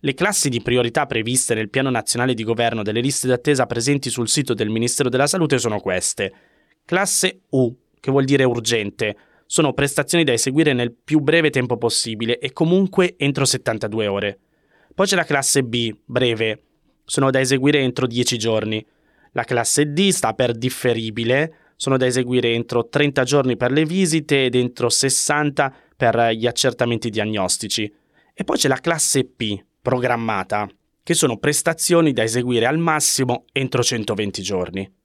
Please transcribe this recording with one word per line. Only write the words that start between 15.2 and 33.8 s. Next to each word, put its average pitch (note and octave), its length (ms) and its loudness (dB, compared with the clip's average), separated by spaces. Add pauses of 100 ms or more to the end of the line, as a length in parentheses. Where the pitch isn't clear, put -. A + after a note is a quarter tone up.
classe C#3 400 0
B, A#2 260 -2 (140)
breve, A2+ 600 -2 (420)
sono C3+ 260 0
da C3 80 2
eseguire C3+ 400 2
entro B2+ 280 0
dieci A#2+ 300 -2
giorni. G#2+ 480 -2 (460)
La A#2+ 120 -4
classe C#3 500 0
D G3 160 2
sta A#2 240 0
per A#2+ 180 0
differibile, A#2 1080 -2 (180)
sono C3+ 200 0
da B2+ 80 2
eseguire B2 480 0
entro A#2 340 -2
trenta C#3+ 360 0
giorni B2+ 340 2
per B2 120 0
le D3 140 2
visite D#3 600 0
ed B2 100 0
entro B2 320 0
sessanta C#3 840 0 (240)
per A#2 340 4
gli A2+ 160 0
accertamenti A#2+ 600 0
diagnostici. G#2 840 -2 (400)
E - 120 -8
poi - 100 -2
c'è D3 140 0
la C3 80 2
classe D#3 480 0
P, G#2 360 -6 (200)
programmata, A2+ 880 -2 (340)
che F3 100 -2
sono C3 220 0
prestazioni D#3+ 760 0
da A2+ 100 0
eseguire A#2+ 420 0
al C#3+ 120 0
massimo D3 760 0
entro C3 320 -2